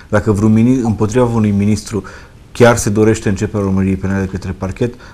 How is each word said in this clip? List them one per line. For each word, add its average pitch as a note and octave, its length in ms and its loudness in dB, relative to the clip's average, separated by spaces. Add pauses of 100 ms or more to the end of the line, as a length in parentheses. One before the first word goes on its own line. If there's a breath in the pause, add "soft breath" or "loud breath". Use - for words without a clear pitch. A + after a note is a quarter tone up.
Dacă G#2+ 220 0
vreun G#2+ 220 2
mini-, A#2+ 300 2
împotriva A2+ 420 0
unui A2+ 260 0
ministru G2+ 520 -2 (480 loud breath)
chiar A#2 260 4
se A2+ 120 -4
dorește A2 400 2
începerea G2+ 360 -4
urmăririi F#2+ 300 0
penale G2 280 -4
de F#2+ 80 -6
către F#2 200 -8
parchet, F#2+ 420 -6 (200 loud breath)